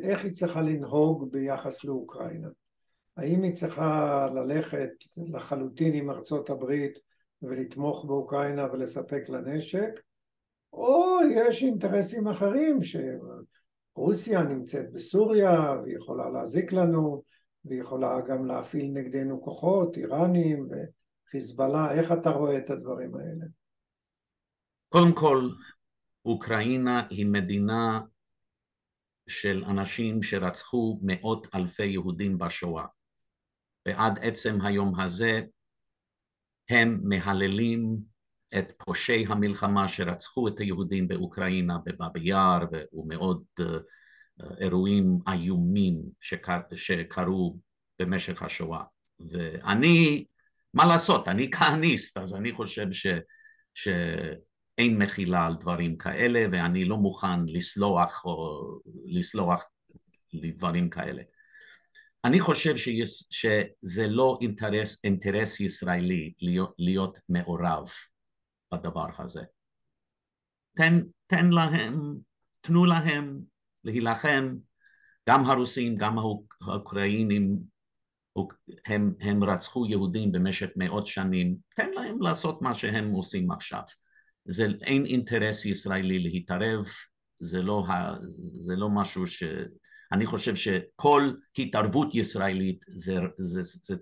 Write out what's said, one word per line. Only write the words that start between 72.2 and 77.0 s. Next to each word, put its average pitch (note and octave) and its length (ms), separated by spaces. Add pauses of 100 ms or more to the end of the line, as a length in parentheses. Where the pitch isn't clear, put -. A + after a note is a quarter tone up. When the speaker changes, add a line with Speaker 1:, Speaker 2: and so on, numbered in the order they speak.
Speaker 2:
תנו E3+ 240
להם D3 540 (440)
להילחם, B2+ 720 (760)
גם C3 160
הרוסים, B2 500
גם G#2+ 240
האוק-, G#2+ 420
האוקראינים, G2+ 960 (800)